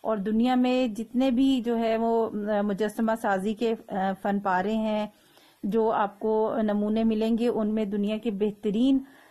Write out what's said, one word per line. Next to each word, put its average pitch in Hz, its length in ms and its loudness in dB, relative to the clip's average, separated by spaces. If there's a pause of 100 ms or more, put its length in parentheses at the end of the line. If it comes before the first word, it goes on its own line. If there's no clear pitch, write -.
और 220 140 -2
दुनिया 220 380 0
में 254 380 2
जितने 240 360 0
भी 262 300 4
जो 233 160 0
है 226 200 0
वो, 226 300 2
अ, 208 360 -2
मुजस्समा 208 520 0
साजी 208 400 0
के, 226 200 0
अ, 196 380 -4
फन 202 280 -2
पारे 196 340 0
हैं, 214 380 -2 (540)
जो 220 220 2
आपको 220 760 0
नमूने 214 420 0
मिलेंगे, 226 440 0
उनमें 214 420 -2
दुनिया 208 280 -2
के 226 120 -4
बेहतरीन 214 760 0 (240)